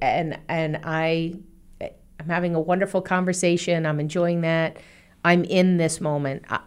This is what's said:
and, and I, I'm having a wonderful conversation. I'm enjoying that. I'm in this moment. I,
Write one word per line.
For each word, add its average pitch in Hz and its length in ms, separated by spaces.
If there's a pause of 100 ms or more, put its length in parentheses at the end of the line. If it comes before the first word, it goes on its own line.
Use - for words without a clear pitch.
and, 139 360 (120)
and 160 340
I, 165 520 (460)
I'm - 480
having 170 260
a 160 60
wonderful 185 400
conversation. 180 840
I'm 151 140
enjoying 170 420
that. 165 360 (480)
I'm 175 180
in 185 340
this 160 220
moment. 143 500
I, - 180